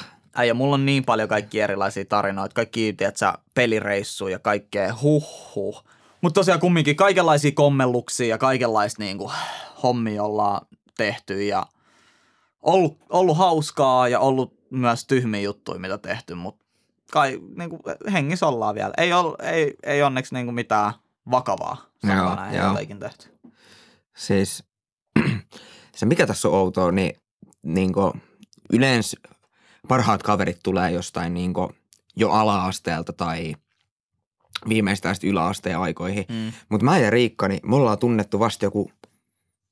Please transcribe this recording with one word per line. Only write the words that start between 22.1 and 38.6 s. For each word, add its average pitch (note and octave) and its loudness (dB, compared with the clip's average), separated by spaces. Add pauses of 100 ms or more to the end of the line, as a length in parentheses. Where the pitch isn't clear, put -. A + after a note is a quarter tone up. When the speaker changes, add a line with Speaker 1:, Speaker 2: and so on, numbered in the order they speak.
Speaker 2:
Joo, F#2 -2
Speaker 1:
näin, G2 -8
Speaker 2:
joo. F#2+ 0
Speaker 1:
jotenkin G2+ -4
tehty. - -16 (800)
Speaker 2:
Siis, - -2 (540)
<clears throat> - -6
se G#2 -2
mikä D#3 4
tässä - -2
on - 4
outoa, F#2 2
niin F#2 0 (480)
niinku F#2 0 (600)
yleensä A#2+ 2 (720)
parhaat A2+ 2
kaverit F#2+ 0
tulee F2+ 0
jostain F2 -6
niinku F2+ -4 (440)
jo G2+ 0
ala-asteelta F#2 -2
tai E2 -6 (1120)
viimeistään G2+ 0
sit - -6
yläasteen F2+ -2
aikoihin. F#2 -6
Speaker 1:
Mm. A2+ -8 (160)
Speaker 2:
Mut G#2+ 0
mä D#3+ 4
ja A2 4
Riikka, A2+ 2
niin G2 -2
me A#2+ 2
ollaan A2+ 2
tunnettu A2 0
vasta - 0